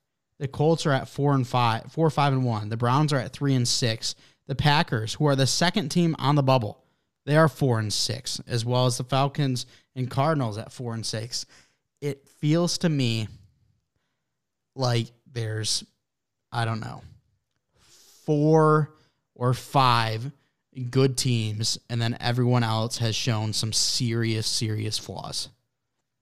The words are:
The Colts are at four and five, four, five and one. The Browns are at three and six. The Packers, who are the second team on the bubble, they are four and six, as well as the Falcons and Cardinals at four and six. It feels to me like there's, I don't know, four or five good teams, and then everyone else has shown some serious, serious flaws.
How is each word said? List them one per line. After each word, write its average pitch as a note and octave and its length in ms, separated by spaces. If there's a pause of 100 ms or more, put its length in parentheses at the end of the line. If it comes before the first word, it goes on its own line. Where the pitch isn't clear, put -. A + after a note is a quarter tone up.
(400)
The C#3+ 100
Colts D#3 360
are D3+ 60
at C3+ 160
four C#3+ 260
and B2+ 140
five, A#2 440
four, D#3+ 180
five C#3+ 240
and C3 100
one. G#2+ 240
The A2 80
Browns C3+ 380
are C3+ 60
at G2 120
three C#3 220
and B2 140
six. - 480 (320)
The D3 80
Packers, C#3+ 580
who D3+ 140
are C#3 80
the C3+ 120
second F3 420
team E3+ 300
on C#3+ 160
the C#3+ 80
bubble, C3 400 (420)
they D3 120
are D#3+ 100
four A#2+ 320
and G#2+ 140
six, - 540
as A#2 180
well B2 200
as B2 120
the B2+ 80
Falcons C3+ 600 (300)
and B2+ 140
Cardinals C3+ 480
at - 140
four A#2+ 220
and A2 120
six. A2+ 400 (560)
It C#3+ 260
feels E3 520
to F3 100
me A2+ 380 (1500)
like A#2+ 320 (240)
there's, A2 540 (640)
I A#2 140
don't A2+ 160
know, - 200 (1200)
four D#3 640 (440)
or B2 180
five A#2 760 (580)
good C3 280
teams, A2 600 (120)
and A#2 120
then A#2 180
everyone A#2+ 440
else A2 340
has A2+ 180
shown A2 380
some A2 180
serious, A2+ 760
serious G#2+ 500
flaws. - 520 (720)